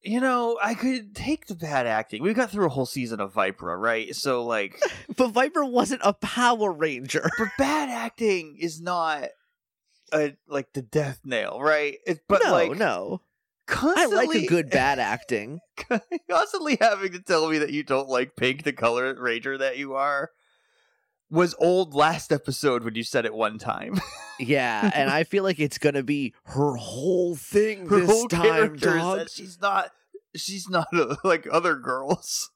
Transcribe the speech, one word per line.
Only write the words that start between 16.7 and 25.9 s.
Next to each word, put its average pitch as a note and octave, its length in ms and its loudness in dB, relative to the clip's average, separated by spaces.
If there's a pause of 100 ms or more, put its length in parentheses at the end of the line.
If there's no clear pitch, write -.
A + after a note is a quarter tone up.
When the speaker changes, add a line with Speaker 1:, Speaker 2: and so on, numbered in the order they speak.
Speaker 1:
having G3 340 2
to F3+ 60 -10
tell D#3+ 300 2
me D#3 80 2
that D3 160 0
you D3 80 -2
don't C3+ 260 0
like C3 280 0
pink, C3 280 0
the C#3+ 100 -2
color B2 460 0
ranger B2 380 -4
that C3+ 220 -2
you C#3 160 -8
are, C#3 340 -2 (1000)
was E3+ 260 2
old F3 380 2
last D3+ 360 2
episode C3+ 520 0
when A2+ 100 -6
you A2+ 80 -4
said A#2 240 0
it G#2+ 80 -2
one A2 240 -2
time. A#2+ 480 -4
<laughs> - 40 -16 (280)
Speaker 2:
Yeah, B2+ 560 0
and C3+ 160 2
I D3+ 140 2
feel G3 220 0
like E3+ 160 0
it's D3 160 -2
gonna C#3+ 260 0